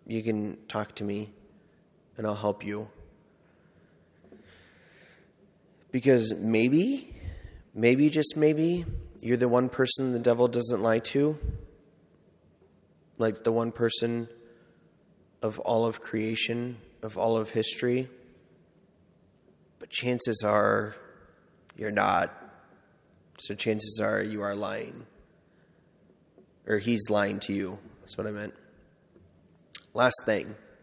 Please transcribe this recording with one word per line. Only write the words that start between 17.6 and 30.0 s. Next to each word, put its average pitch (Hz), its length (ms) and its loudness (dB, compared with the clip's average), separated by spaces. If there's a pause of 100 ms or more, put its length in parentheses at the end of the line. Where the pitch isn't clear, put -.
But - 140 -18
chances 120 520 -2
are 104 520 2 (840)
you're 107 140 -6
not. 98 500 0 (960)
So - 160 -10
chances 107 480 -2
are 104 220 0
you 107 200 -6
are 101 120 -4
lying. 101 500 -8 (1600)
Or 107 100 2
he's 107 320 0
lying 101 320 0
to 101 120 -4
you. 98 260 -6 (200)
That's - 180 -16
what 107 100 -6
I 107 40 -8
meant. 104 220 -10 (1400)
Last 123 320 2